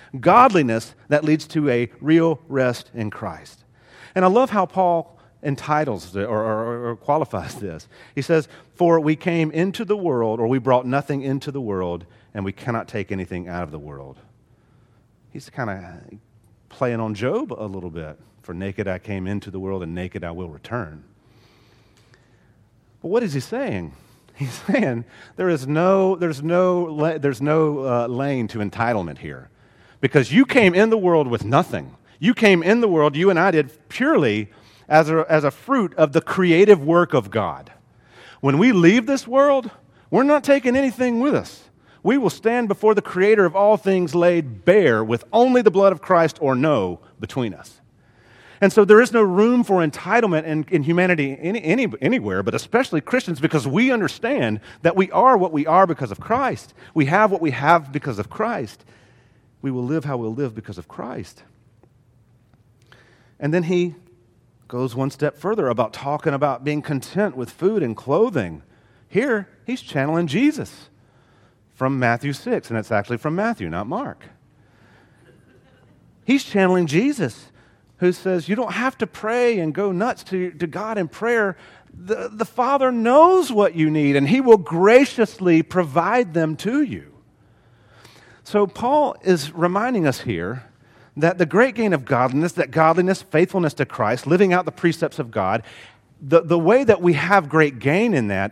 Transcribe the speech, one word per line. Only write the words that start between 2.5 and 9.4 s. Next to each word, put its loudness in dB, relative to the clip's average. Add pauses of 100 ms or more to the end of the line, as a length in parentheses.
in -8
Christ. -14 (500)
And 0
I 6
love 2
how 0
Paul -2 (240)
entitles -4
the, -4
or, -4
or, -6
or -8
qualifies -4
this. -12 (240)
He -6
says, 0 (280)
"For 4
we 0
came -2